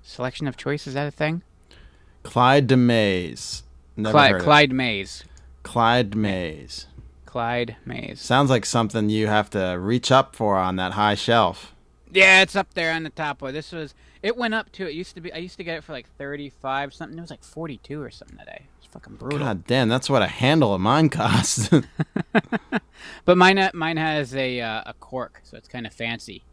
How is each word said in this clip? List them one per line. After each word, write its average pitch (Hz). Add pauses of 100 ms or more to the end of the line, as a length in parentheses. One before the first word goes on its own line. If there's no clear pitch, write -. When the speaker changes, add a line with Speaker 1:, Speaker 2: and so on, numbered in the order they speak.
Speaker 1:
Selection 127
of 127
choice, 143
is 131
that 143
a 143
thing? 156 (840)
Speaker 2:
Clyde 131
de 131
Mays. 101 (340)
Never 107
Speaker 1:
Clyde, 139
Speaker 2:
heard 98
of 90
it. 87
Speaker 1:
Clyde 147
Mays. 113 (400)
Speaker 2:
Clyde 117
Mays. 90 (380)
Speaker 1:
Clyde 120 (100)
Mays. 123
Speaker 2:
Sounds 135
like 123
something 110
you 107
have 107
to 92
reach 117
up 135
for 101
on 92
that 92
high 104
shelf. 107 (380)
Speaker 1:
Yeah, 190
it's 190
up 196
there 165
on 160
the 151
top. 147
Boy, 135
this 151
was, 160 (280)
it 233
went 233
up 220
to, 190
it 147
used 170
to 170
be, 175
I -
used 170
to 185
get 165
it 147
for, -
like, 127 (100)
thirty-five 139
something. 160
It 170
was, 170
like, -
forty-two 151
or 120
something -
today. - (140)
It's -
fucking -
brutal. 143
Speaker 2:
God 107
damn, 123
that's 127
what 131
a 92
handle 127
of 92
mine 139
costs. 110
<laughs> 135 (540)
Speaker 1:
<laughs> - (460)
But 180
mine, 185
uh, 190
mine 165
has 151
a, 127
uh, 113
a 110
cork, -
so -
it's -
kinda 117
fancy. 113